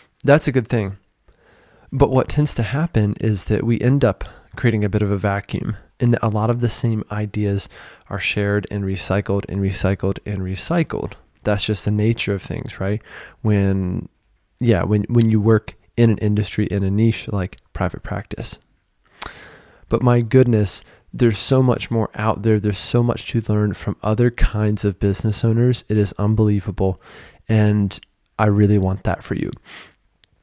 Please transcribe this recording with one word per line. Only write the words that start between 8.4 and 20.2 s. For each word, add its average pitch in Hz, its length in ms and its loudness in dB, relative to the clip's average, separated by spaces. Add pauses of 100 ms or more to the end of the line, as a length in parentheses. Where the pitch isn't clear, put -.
and 101 120 -4
recycled 98 640 -2
and 98 140 -4
recycled 95 640 -2
and 104 140 -6
recycled. 95 760 -4 (300)
That's 104 200 0
just 104 220 -4
the 104 60 0
nature 104 420 0
of 98 80 -4
things, - 380 -10
right? 101 220 -4 (420)
When, 98 680 0 (500)
yeah, 107 240 4
when, 104 260 2
when 117 200 4
you 110 100 4
work 107 360 2 (200)
in 117 140 6
an 104 80 2
industry, 104 480 0
in 98 180 -2
a 95 60 0
niche 107 380 0
like 95 300 -6 (160)
private - 280 -6
practice. - 560 -10 (1300)
But - 120 0
my 123 200 4